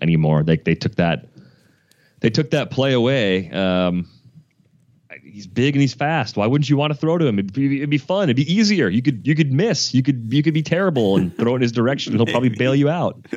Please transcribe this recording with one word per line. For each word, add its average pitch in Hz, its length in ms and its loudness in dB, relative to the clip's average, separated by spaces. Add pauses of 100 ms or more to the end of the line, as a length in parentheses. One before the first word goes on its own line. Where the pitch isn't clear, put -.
anymore. 78 400 2
They, 80 160 0
they - 160 0
took - 220 -6
that, 85 300 -2 (920)
they 127 80 0
took 139 220 -2
that 139 200 -2
play 135 220 0
away. 113 580 0
Um, 90 580 -2 (1160)
he's 101 220 -20
big 120 280 0
and 139 60 4
he's 139 140 2
fast. 147 420 -2
Why 104 100 0
wouldn't 135 220 0
you 143 80 2
want 147 160 0
to 147 60 -8
throw 160 180 0
to 165 100 2
him? 107 120 2
It'd 98 160 -4
be, 139 240 0
it'd 147 120 -6
be 143 80 -8
fun. 196 260 -4
It'd 131 120 2
be 135 180 0
easier. 202 360 2
You 107 100 0
could, 131 260 -2
you 147 80 2
could 147 180 0
miss. 175 420 0
You 131 80 4
could, 120 300 -2
you 143 100 2
could 160 120 0
be 156 80 0
terrible 147 540 0
and 92 200 0
throw 117 180 0
it - 20 -2
in 127 60 2
his 117 100 0
direction. 120 420 0
He'll 117 120 2
probably 120 240 2
bail 123 240 0
you 143 160 2
out. 156 340 -4 (120)